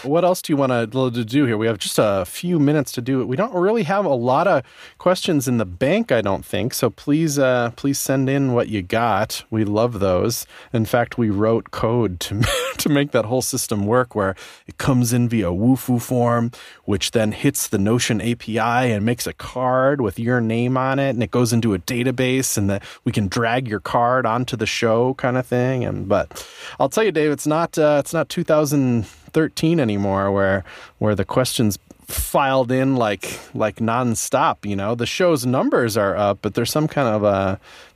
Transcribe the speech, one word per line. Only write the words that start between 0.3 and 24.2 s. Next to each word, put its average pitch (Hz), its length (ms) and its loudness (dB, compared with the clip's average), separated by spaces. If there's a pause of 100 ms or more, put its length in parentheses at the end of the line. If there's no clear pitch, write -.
do 165 100 -2
you 139 40 0
wanna 127 360 0
l-, 131 160 0
to 120 160 -4
do 135 200 2
here? 113 120 0
We 110 80 0
have 113 140 0
just - 180 -4
a 98 260 4
few 175 360 -4
minutes 147 340 2
to 127 80 -6
do 131 200 -2
it. 104 40 -2
We 127 100 -4
don't 220 180 -2
really 202 300 0
have 196 220 0
a 143 80 0
lot 127 340 2
of 151 160 2 (360)
questions 165 480 0
in 123 100 2
the 110 80 0
bank, 143 460 0
I 113 100 2
don't 98 240 -2
think. 101 300 -4
So 117 160 0
please, 147 480 0
uh, 123 360 2
please 139 220 -2
send 135 320 0
in 139 240 2
what 117 160 2
you 104 140 -2
got. 110 680 0
We 110 160 0
love 107 340 0
those. 98 460 0 (260)
In 113 140 2
fact, - 320 0
we 113 140 2
wrote 107 400 0
code 110 480 0
to, 104 240 -2 (180)
<laughs> 523 160 -8
to - 120 0
make 143 200 2
that - 160 2
whole 123 160 -2
system 107 460 -4
work, 120 260 2
where 98 220 0 (320)
it - 100 -16
comes 123 360 2
in 120 140 2
via 110 200 0
Wufoo 120 520 0
form, 120 520 0 (320)
which 98 260 -2
then 110 220 2
hits - 360 -2
the 104 120 0
Notion 110 420 2
A 120 140 -2
P 110 240 -6
I 120 260 0
and 107 180 0
makes 120 220 -2
a 85 80 -6
card 131 680 0
with 107 200 -2
your 120 220 0
name 120 360 0
on 131 220 0
it, 139 100 0
and 117 140 -2
it 98 80 -4
goes 123 200 2
into 113 220 2
a 92 60 -2
database, 127 760 -2
and 101 140 0
that 98 140 -2 (200)
we 123 80 -2
can 104 160 0
drag 120 400 -2
your 104 120 -4
card 120 480 2